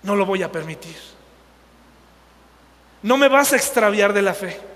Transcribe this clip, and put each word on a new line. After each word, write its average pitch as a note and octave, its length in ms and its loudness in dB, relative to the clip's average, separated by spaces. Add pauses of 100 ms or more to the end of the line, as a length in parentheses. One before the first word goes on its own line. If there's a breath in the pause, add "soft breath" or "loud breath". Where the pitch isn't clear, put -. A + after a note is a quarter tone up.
No G3+ 140 -2
lo G3+ 100 2
voy F#3+ 160 -2
a E3 100 -6
permitir. D#3+ 460 -12 (2000)
No A3+ 120 2
me C#4 140 4
vas C#4 240 4
a - 20 2
extraviar G#3 560 2
de G3+ 120 2
la F#3+ 100 0
fe. F3+ 260 -10 (160)